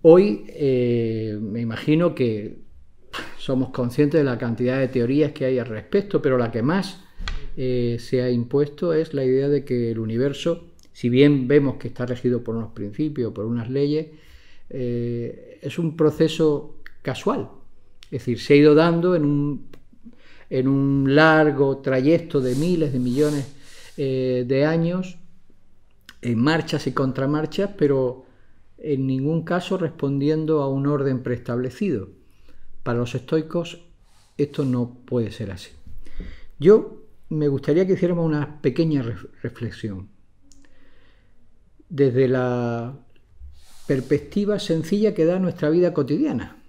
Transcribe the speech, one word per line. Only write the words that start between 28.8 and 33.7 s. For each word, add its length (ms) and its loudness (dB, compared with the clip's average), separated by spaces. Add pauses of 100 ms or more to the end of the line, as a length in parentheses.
ningún 380 0
caso 340 -2
respondiendo 840 0
a 80 -2
un 180 0
orden 340 0
preestablecido. 880 -4 (720)
Para 180 0
los 140 -4
estoicos 720 -4 (500)